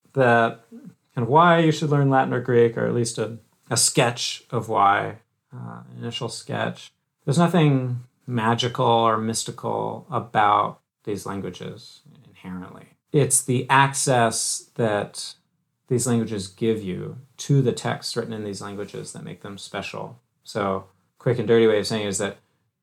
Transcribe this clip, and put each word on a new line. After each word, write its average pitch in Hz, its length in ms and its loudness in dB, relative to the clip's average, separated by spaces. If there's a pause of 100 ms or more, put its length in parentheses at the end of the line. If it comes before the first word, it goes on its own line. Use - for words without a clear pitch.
(120)
that 120 520 2 (500)
kind 127 100 -4
of 107 40 -4
why 170 300 6
you 160 140 4
should 156 180 -2
learn 143 200 4
Latin 131 220 2
or 127 80 -2
Greek, 120 360 4
or 117 100 -2
at 117 80 -2
least 117 240 -2
a, 113 200 -6 (320)
a 120 60 -2
sketch - 720 0
of 107 180 -4
why, 104 480 2 (380)
uh, 117 260 -14 (180)
initial 117 300 -8
sketch. - 640 -8 (320)
There's 147 140 0
nothing 143 600 2 (260)
magical 120 600 0
or 113 320 4
mystical 110 920 -6
about 104 720 0 (240)
these 101 220 -8
languages 98 720 -10 (280)
inherently. 92 600 -16 (240)
It's 139 300 2
the 120 280 -2
access 131 1040 2
that 104 600 -4 (540)
these 123 180 0
languages 110 420 -2
give 110 340 -2
you 98 360 -8 (200)
to 139 240 2
the 123 100 2
text - 440 -6
written 113 160 -6
in 107 120 -8
these 101 160 -8
languages 101 520 -12
that - 100 -16
make 107 200 -16
them 101 160 -14
special. 104 600 -12 (240)
So, 98 440 -4 (320)
quick 123 200 0
and 110 80 -4
dirty 117 220 6
way 107 100 4
of 98 80 -2
saying 110 200 -4
it - 20 -2
is 98 100 -4
that 101 200 -4 (440)